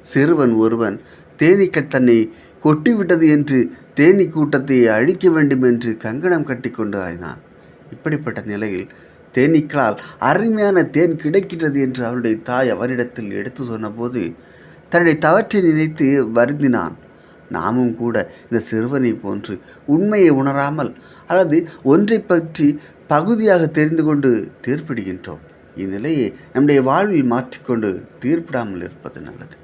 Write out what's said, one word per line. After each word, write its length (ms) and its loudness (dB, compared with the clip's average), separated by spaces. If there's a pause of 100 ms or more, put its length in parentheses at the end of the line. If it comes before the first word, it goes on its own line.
சிறுவன் 520 2
ஒருவன் 480 0 (360)
தேனீக்கள் 500 2
தன்னை 460 2 (300)
கொட்டிவிட்டது 640 2
என்று 420 2 (220)
தேனீ 320 6
கூட்டத்தை 640 2
அழிக்க 420 2
வேண்டும் 320 2
என்று 360 0
கங்கணம் 460 -2
கட்டி 260 -6
கொண்டு 300 -6
அலைந்தான். 380 -10 (540)
இப்படிப்பட்ட 540 -6
நிலையில் 420 -6 (460)
தேனீக்களால் 640 0 (220)
அருமையான 640 2
தேன் 320 0
கிடைக்கிறது 680 -2
என்று 240 -2
அவனுடைய 380 -2
தாய் 260 -2
அவனிடத்தில் 640 -4
எடுத்து 320 -10
சொன்னபோது, 720 -6 (560)
தன்னுடைய 300 2
தவற்றை 420 2
நினைத்து 680 0
வருந்தினான். 680 0 (520)
நாமும் 460 -2
கூட 360 -4 (120)
இந்த 160 -2
சிறுவனை 540 -2
போன்று 460 -10 (260)
உண்மையை 440 4
உணராமல் 680 -2 (320)
அல்லது 420 2 (140)
ஒன்றை 380 2
பற்றி 580 0 (280)
பகுதியாக 600 2
தெரிந்து 360 0
கொண்டு 480 0 (160)
தீர்ப்பிடுகின்றோம். 720 -8 (360)
இந்நிலையை 580 -4 (200)
நம்முடைய 280 4
வாழ்வில் 420 2
மாற்றிக்கொண்டு 800 -4 (180)
தீர்ப்பிடாமல் 540 -4
இருப்பது 460 -14
நல்லது. 420 -18